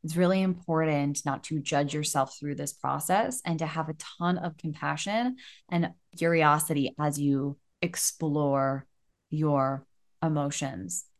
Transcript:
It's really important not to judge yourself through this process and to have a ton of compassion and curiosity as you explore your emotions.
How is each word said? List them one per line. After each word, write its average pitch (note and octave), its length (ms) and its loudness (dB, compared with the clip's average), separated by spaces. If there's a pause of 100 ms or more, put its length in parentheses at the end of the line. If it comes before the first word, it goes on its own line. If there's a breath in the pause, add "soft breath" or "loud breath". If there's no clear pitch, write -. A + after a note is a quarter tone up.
It's D#3+ 140 -6
really F3+ 240 4
important D#3+ 840 0
not C#3 180 -2
to D#3 160 -2
judge C#3+ 320 0
yourself D3+ 460 0
through D3 160 -6
this C#3+ 180 -6
process F#3+ 720 0
and E3 140 -2
to D#3+ 80 -2
have D#3 240 -4
a D#3 60 -6 (220)
ton F3 200 0
of E3 180 -6
compassion G3 800 -4 (340 loud breath)
and E3+ 220 0 (240)
curiosity D3+ 800 4
as D3 220 0
you C#3 380 0 (240)
explore C#3+ 1040 0 (420)
your C#3+ 560 2 (380)
emotions. D3 800 -2 (160)